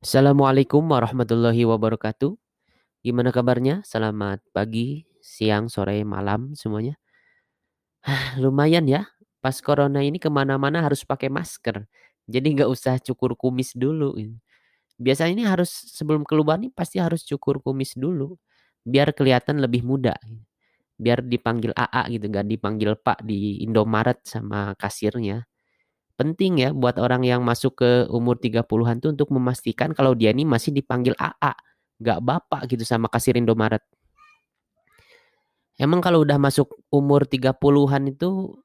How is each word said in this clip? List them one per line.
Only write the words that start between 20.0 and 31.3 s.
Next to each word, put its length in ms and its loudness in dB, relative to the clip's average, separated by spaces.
Biar 320 0
dipanggil 480 -2
A 160 -2
A 160 -2
gitu, 240 -6
nggak 160 -4
dipanggil 480 -2
Pak 240 -2
di 480 -6
Indomaret 560 0
sama 560 -8
kasirnya. 640 -4
Penting 480 0
ya 80 0
buat 240 0
orang 320 0
yang 160 0
masuk 400 0
ke 240 4
umur 320 0
tiga 240 -2
puluhan 400 0
tuh 80 0
untuk 240 0
memastikan 560 -2
kalau 240 4
dia 160 4
ini 160 0
masih 240 0
dipanggil 480 -2
A 240 -4